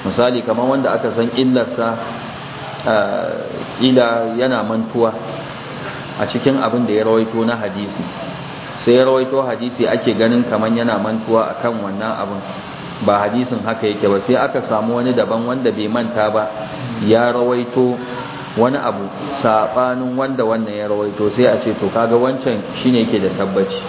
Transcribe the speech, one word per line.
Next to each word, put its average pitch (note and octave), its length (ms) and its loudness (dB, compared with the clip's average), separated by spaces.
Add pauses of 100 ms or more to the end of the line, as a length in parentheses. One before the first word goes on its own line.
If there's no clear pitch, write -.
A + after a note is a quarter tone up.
Misali, A#2+ 400 2
kamar A#2+ 240 0
wanda C3 240 2
aka A#2 200 0
san A#2 280 0
illarsa, A#2+ 560 2 (880)
ah, G2+ 480 0 (480)
ila A#2 560 4
yana B2 320 0
mantuwa A2+ 460 0 (1040)
a G#2 80 -2
cikin C3+ 320 0
abin A#2 260 0
da G#2 140 0
ya G#2+ 80 2
rawaito A2+ 400 2
na A#2 80 0
hadisi, G2 480 -6 (720)
sai A#2+ 240 4
ya C3 80 6
rawaito C3 320 2
hadisi, A#2+ 480 -2
ake A#2 320 2
ganin A#2+ 320 4
kamar A2 240 0
yana A#2 240 0
mantuwa A2+ 560 0
akan A#2 240 -2
wannan G2+ 320 -4
abin, G2 300 -6 (640)
ba G2+ 240 6
hadisin A#2+ 360 0
haka A2+ 220 -2
yake G#2 220 2
ba, G2 120 4
sai B2 160 2
aka C3 280 0
samu A2+ 320 0
wani B2 160 0
daban A2+ 320 0
wanda B2 280 0
bai G#2 160 -2
manta A2 440 0
ba, G#2+ 100 2 (640)
ya A#2 280 6
rawaito B2 640 2 (600)
wani B2+ 200 4
abu G#2 280 -2 (360)
saɓanin B2+ 760 2
wanda C3+ 280 -2
wannan A2 280 0
ya G#2 160 -4
rawaito, G#2 400 0
sai B2 160 4
a A2 160 6
ce, A2 160 0
to, G2 160 0
kaga A#2 240 2
wancan B2+ 440 0 (200)
shine B2 240 4
yake G#2+ 160 0
da F#2+ 160 0
tabbaci. F#2+ 400 -2 (120)